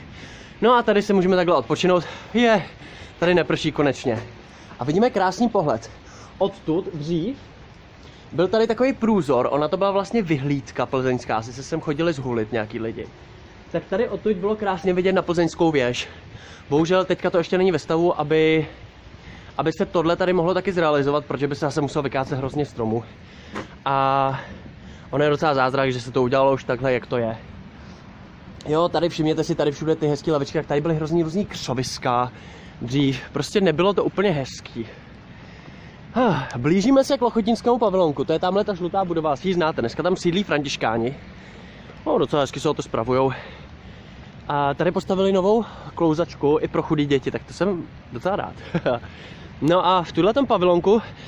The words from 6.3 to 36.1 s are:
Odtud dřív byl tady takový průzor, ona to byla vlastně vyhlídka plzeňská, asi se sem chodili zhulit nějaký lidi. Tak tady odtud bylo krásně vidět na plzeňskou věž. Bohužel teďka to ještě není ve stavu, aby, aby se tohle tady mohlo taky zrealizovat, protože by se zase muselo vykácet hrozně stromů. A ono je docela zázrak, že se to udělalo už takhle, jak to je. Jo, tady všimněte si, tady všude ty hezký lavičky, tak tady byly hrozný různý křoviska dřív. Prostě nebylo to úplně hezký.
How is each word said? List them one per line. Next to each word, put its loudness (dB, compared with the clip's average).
Odtud -2
dřív -4
byl 0
tady 2
takový 2
průzor, 2
ona 2
to 0
byla 2
vlastně 0
vyhlídka -2
plzeňská, 0
asi -6
se -14
sem -6
chodili -2
zhulit -4
nějaký -4
lidi. -8
Tak -4
tady -2
odtud -2
bylo -2
krásně -2
vidět 2
na 4
plzeňskou 2
věž. 0
Bohužel 4
teďka -2
to 2
ještě 0
není 4
ve 0
stavu, 0
aby, 2
aby 0
se -2
tohle 2
tady 2
mohlo 2
taky -2
zrealizovat, 2
protože -2
by -4
se -4
zase -2
muselo -2
vykácet -2
hrozně -2
stromů. -2
A 2
ono 2
je 4
docela 2
zázrak, 2
že -4
se -12
to 2
udělalo 4
už -2
takhle, 0
jak -2
to -4
je. -2
Jo, 2
tady 0
všimněte 0
si, -2
tady 0
všude -2
ty -2
hezký -2
lavičky, 0
tak -4
tady 0
byly 0
hrozný 0
různý -2
křoviska -2
dřív. 0
Prostě -2
nebylo 4
to 0
úplně 0
hezký. -6